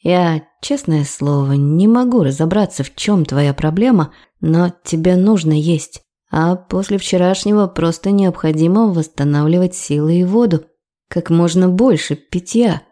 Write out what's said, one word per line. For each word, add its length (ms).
«Я, 420
честное 420
слово, 480
не 360
могу 360
разобраться, 600
в 120
чем 300
твоя 280
проблема, 580
но 320
тебе 340
нужно 340
есть. 500
А 240
после 420
вчерашнего 720
просто 420
необходимо 760
восстанавливать 880
силы 460
и 20
воду. 400
Как 200
можно 400
больше 460
питья. 680